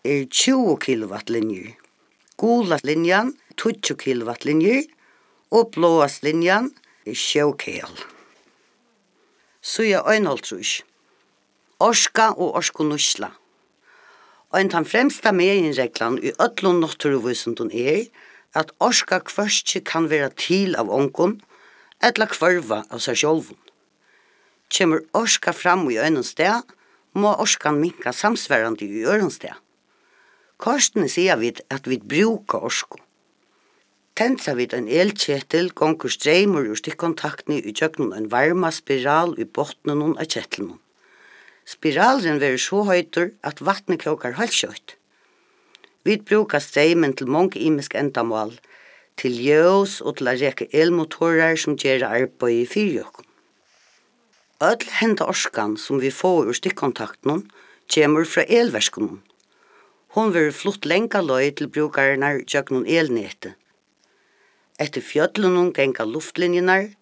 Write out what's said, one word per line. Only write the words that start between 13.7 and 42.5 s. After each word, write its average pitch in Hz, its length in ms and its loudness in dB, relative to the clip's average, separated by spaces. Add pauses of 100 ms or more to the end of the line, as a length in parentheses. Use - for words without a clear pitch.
Ein 190 160 2
tann 165 160 0
fremsta 240 460 2
meginreglan 151 880 0
í 127 180 -4
øllum 190 400 2
náttúruvísindum 123 920 -2
er, 147 340 -2 (480)
at 160 240 -4
orska 220 420 0
hvørki - 640 -4
kann 165 280 -2
vera 143 200 0
til 190 480 -2
av 104 160 -2
onkum, 151 460 0 (580)
ella 220 320 2
hvørva 160 600 0
av 117 120 -8
sær 120 160 -2
sjálvum. 151 400 -2 (1120)
Kemur 160 320 2 (120)
orska 214 400 0
fram 175 360 2
í 110 80 -2
einum 139 280 0
stað, 208 360 0 (520)
má 202 240 2
orskan 151 420 0
minka 160 340 -4
samsvarandi 117 760 -2
í 110 160 -6
øðrum 190 240 2
stað. - 280 -14 (1000)
Kortini 226 520 0
siga 180 280 2
vit, 117 220 -2 (100)
at 135 200 -10
vit 110 160 -4
brúka 196 560 0
orku. - 380 -6 (1120)
Tendsa 233 400 0
vit 123 200 -2
ein 120 120 -4
elketil, 165 880 0
gongur 156 400 0
streymur 165 560 2
úr 110 80 -4
stikkontaktini 156 800 -6
í 107 160 -8
gjøgnum 151 400 -2
ein 107 160 -6
varma 160 400 2
spiral 151 640 0
í 113 160 -6
botninum 147 640 -2
á - 80 -8
ketlinum. - 560 -8 (880)
Spiralin 165 720 2
verður 135 240 0